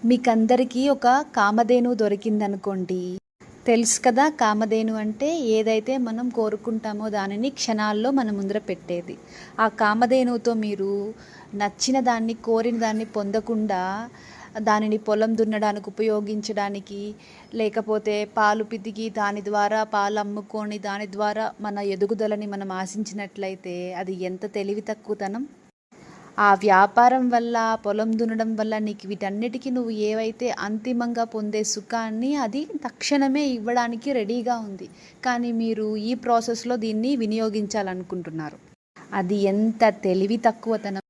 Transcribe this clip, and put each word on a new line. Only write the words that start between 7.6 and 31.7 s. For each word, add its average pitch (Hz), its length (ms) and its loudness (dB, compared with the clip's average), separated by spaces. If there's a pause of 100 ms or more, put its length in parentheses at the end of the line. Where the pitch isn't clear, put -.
మన 247 200 2
ముందర 202 260 -2
పెట్టేది. 175 600 -6 (420)
ఆ 220 80 4
కామధేనువుతో 233 840 4
మీరు 202 600 -2 (420)
నచ్చిన 208 440 0
దాన్ని, 226 340 0
కోరిన 226 460 0
దాన్ని 220 260 0
పొందకుండా 214 1040 -2 (500)
దానిని 214 380 2
పొలం 214 400 2
దున్నడానికి 208 520 0
ఉపయోగించడానికి, 208 1300 -4 (380)
లేకపోతే 214 720 0
పాలు 214 380 2
పితికి 220 460 -8
దాని 202 360 -4
ద్వారా 208 380 2
పాలు 208 360 0
అమ్ముకొని 208 600 -6
దాని 202 320 -8
ద్వారా 208 400 -2 (100)
మన 208 180 -6
ఎదుగుదలని 202 680 0
మనం 196 260 -8
ఆశించినట్లయితే 190 1200 -6
అది 185 300 -6
ఎంత 185 220 -6
తెలివి 202 360 -4
తక్కువతనం. 208 680 -6 (920)
ఆ 202 140 8
వ్యాపారం 214 760 6
వల్ల, 233 560 2
పొలం 220 340 0
దున్నడం 226 360 0
వల్ల 220 220 -2
నీకు 208 300 -6
వీటన్నిటికీ 214 640 -4
నువ్వు 247 200 -2
ఏవైతే 220 600 -2
అంతిమంగా 233 720 -2
పొందే 214 400 -2
సుఖాన్ని 226 720 -2